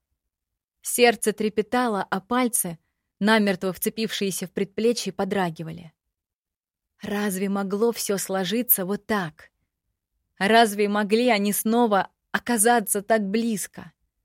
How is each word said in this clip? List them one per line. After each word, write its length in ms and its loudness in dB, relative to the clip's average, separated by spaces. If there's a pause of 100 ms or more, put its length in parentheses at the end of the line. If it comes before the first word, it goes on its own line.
(840)
Сердце 500 2
трепетало, 720 -2
а 180 -4
пальцы, 580 -2 (400)
намертво 540 2
вцепившиеся 760 -6
в 60 -16
предплечье, 600 -2
подрагивали. 800 -4 (1120)
Разве 460 -4
могло 440 0
все 240 -4
сложиться 680 -2
вот 200 -6
так? 440 -6 (880)
Разве 500 4
могли 400 2
они 240 2
снова 580 2 (200)
оказаться 720 2
так 260 2
близко? 640 -4 (320)